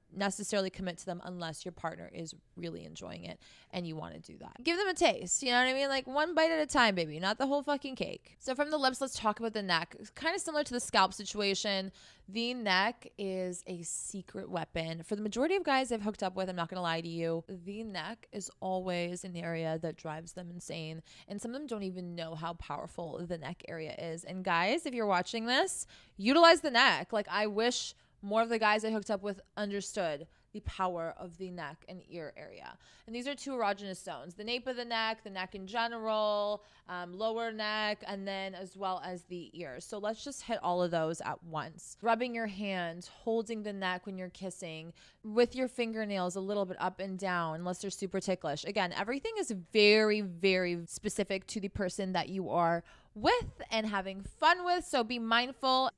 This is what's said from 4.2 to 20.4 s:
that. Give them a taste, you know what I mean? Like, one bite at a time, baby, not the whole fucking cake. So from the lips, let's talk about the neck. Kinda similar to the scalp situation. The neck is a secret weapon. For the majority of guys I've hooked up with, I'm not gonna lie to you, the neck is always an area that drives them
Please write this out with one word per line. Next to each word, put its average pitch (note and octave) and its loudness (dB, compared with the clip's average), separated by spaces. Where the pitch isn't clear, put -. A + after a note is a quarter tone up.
that. - -16
Give E4+ 2
them G4+ 2
a F4+ 2
taste, A#3+ 4
you B3 2
know A#3+ 8
what B3+ 6
I C4 4
mean? C#4 2
Like, C4+ 0
one D4+ 2
bite D#4+ 6
at D#4+ 2
a D4+ 4
time, A#3 6
baby, D#3 -2
not G3 0
the C4+ 0
whole C#4+ 2
fucking C#4 -2
cake. - -8
So C4 -4
from D4 2
the D4+ 2
lips, C4 4
let's C4 -2
talk G#3+ 0
about A3+ -2
the G#3+ -2
neck. E3+ 2
Kinda E4 0
similar D4+ 0
to - -6
the B3 2
scalp F#3+ 4
situation. G3 -2
The A#3 -2
neck G#3 2
is F#3 -4
a F3 -8
secret - -8
weapon. E3 -4
For G#3+ -4
the G#3 -4
majority B3 2
of F#4 2
guys C4 2
I've A3 0
hooked G3+ -2
up F#3 -2
with, F#3+ -2
I'm F3+ -4
not E3+ -2
gonna F#3 -6
lie E3 0
to E3+ -6
you, E3 0
the F#3+ -10
neck F#3+ -8
is G3 -8
always F3+ -2
an F3+ -10
area E3 -2
that D#3+ -4
drives D#3+ -10
them F3+ -12